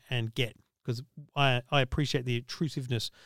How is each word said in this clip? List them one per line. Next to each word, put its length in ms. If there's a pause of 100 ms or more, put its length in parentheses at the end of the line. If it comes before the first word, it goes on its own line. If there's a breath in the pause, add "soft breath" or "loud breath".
and 260
get, 220 (260)
'cause 180 (360)
I, 240 (100)
I 80
appreciate 460
the 100
intrusiveness 760 (140 soft breath)